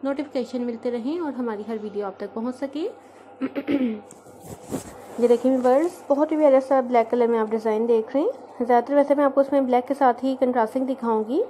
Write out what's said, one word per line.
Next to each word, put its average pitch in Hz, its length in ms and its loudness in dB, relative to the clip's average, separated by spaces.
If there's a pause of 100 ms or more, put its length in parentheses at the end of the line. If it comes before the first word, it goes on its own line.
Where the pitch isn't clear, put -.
Notification 269 580 -6
मिलते 240 280 -6
रहें 247 300 -4
और 302 140 -6
हमारी 233 300 -6
हर 220 140 -8
वीडियो 202 300 -6
आप 190 120 -10
तक 202 140 -10
पहुँच 240 220 -6
सके। 285 280 -6
<clears throat> 415 60 -4 (2250)
ये 240 80 2
देखें 240 220 4
viewers, 262 600 2
बहुत 294 220 2
ही 311 60 -2
प्यारा 277 240 6
सा 262 220 2
black 240 260 2
color 240 180 2
में 233 120 2
आप 220 120 -2
design 220 360 0
देख 226 280 0
रहे 285 80 2
हैं। 453 80 0 (260)
ज़्यादातर 240 380 2
वैसे 285 200 4
मैं 285 100 2
आपको 277 160 2
उसमें 277 240 2
black 247 220 0
के 285 80 -2
साथ 247 280 2
ही 262 120 0
contrasting 254 520 0
दिखाऊंगी। 233 640 -2